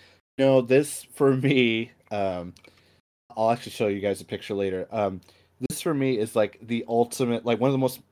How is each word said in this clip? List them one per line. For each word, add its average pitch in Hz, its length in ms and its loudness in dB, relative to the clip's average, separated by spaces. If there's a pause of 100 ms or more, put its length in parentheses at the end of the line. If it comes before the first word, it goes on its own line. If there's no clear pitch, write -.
(400)
no, 135 220 6
this 131 420 2 (100)
for 139 220 4
me, 123 560 2 (180)
um, 90 440 -4 (840)
I'll 113 140 2
actually 120 220 -4
show 113 140 -2
you 101 120 -2
guys 98 220 -2
a - 40 -16
picture - 300 -8
later. 95 360 -2
Um, 98 300 -2 (480)
this - 120 -8
for 170 120 -2
me 135 240 0
is, 110 180 -4
like, 107 280 0
the 113 240 -4
ultimate, 120 580 0
like, 120 140 0
one 123 80 2
of 139 60 2
the 135 40 0
most 127 220 0 (120)